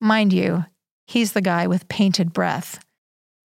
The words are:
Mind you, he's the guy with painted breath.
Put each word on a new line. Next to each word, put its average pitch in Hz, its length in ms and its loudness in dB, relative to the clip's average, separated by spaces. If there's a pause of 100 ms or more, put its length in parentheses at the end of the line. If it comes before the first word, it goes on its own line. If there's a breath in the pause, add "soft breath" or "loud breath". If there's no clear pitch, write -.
Mind 214 320 2
you, 180 320 0 (440)
he's 233 240 0
the 202 100 0
guy 180 240 0
with 180 220 -2
painted 190 440 0
breath. 175 460 -4 (800)